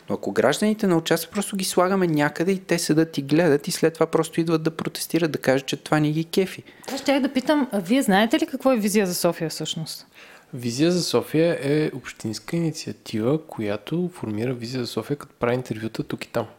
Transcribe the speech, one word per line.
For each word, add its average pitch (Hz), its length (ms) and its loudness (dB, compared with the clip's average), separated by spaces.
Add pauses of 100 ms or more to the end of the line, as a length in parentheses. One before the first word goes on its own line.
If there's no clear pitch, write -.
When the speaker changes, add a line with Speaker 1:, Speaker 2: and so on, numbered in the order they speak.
Speaker 1:
но 101 60 -2
ако - 160 -4
гражданите 175 560 2
не 175 80 4
участват, 170 380 0
просто 202 220 -4
ги 185 100 -2
слагаме 185 420 2
някъде 151 440 2
и 190 80 0
те 175 200 0
седат 160 380 2
и 147 40 0
гледат 147 460 2
и 180 40 -2
след 160 220 0
това 160 120 0
просто 160 360 0
идват 160 220 2
да 160 80 0
протестират, - 600 -2
да 135 60 -2
кажат, 135 300 2
че - 100 -4
това - 220 0
не 151 120 4
ги 160 120 0
кефи. 185 400 -2 (300)
Speaker 2:
Аз 269 80 -6
щях 277 200 2
да 277 80 2
питам, 285 420 0
а 208 80 0
вие 208 220 2
знаете 220 380 4
ли 320 60 0
какво 269 260 0
е 254 60 4
Визия 202 300 2
за 180 80 -2
София 165 340 -2
всъщност? - 560 -8 (480)
Speaker 3:
Визия 127 380 0
за 175 120 2
София 151 600 2
е 151 320 0
общинска - 600 -8
инициатива, 156 920 -2
която 156 680 -4
формира 113 400 -4
Визия 120 280 -6
за 113 60 -6
София, 143 300 -6
като - 220 -20
прави 120 160 2
интервюта 110 480 -6
тук - 220 -8
и - 20 -12
там. 113 180 -4 (140)